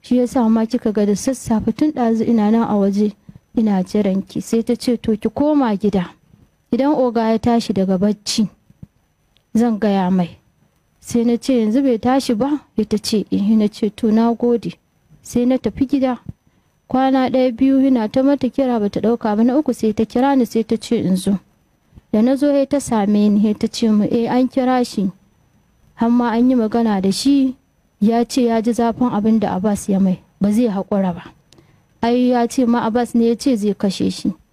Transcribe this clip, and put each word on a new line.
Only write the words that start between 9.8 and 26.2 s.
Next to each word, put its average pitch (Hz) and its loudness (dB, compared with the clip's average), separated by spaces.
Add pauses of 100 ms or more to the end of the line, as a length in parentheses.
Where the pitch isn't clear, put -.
mai." 185 -2 (640)
Sai - -2
na 240 0
ce, 269 -2
"Yanzu 220 0
bai 254 2
tashi 254 0
ba?" 269 -2 (180)
Ya 214 0
ta 214 -2
ce, 202 -2
"Eh." 196 0
Na 214 2
ce, 208 -4
"To, 220 -2
na 226 2
gode." 233 -2 (480)
Sai 240 -2
na 254 2
tafi 247 -4
gida. 254 -2 (680)
Kwana 262 2
ɗaya, 262 0
biyu, 269 2
ina 233 2
ta 262 0
mata 269 0
kira 247 -2
bata 208 -2
ɗauka 220 0
ba. 220 2
Na 247 2
uku 302 0
sai 220 -2
ta 226 0
kira 262 0
ni 254 2
sai 226 -2
ta 226 -2
ce - -4
in 185 0
zo. 190 -2 (720)
Da 214 2
na 254 2
zo 285 0
sai 277 2
ta 285 -2
same 208 0
ni, 202 2
sai 214 2
ta 226 -4
ce - -4
mu, 208 2
"Eh, 233 -2
an 254 0
kira 254 0
shi. 196 -4 (840)
Har 233 0
ma 240 2